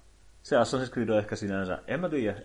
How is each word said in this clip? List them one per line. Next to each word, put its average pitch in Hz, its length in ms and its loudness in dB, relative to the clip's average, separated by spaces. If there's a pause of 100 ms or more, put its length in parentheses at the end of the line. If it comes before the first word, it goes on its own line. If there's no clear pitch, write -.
(420)
se - 140 2
Assassin's 123 340 2
Creed 117 180 0
on 110 100 4
ehkä 104 180 -2
sinänsä, 98 500 -2
en 139 140 -4
mä 180 80 -2
tiedä, 107 360 -2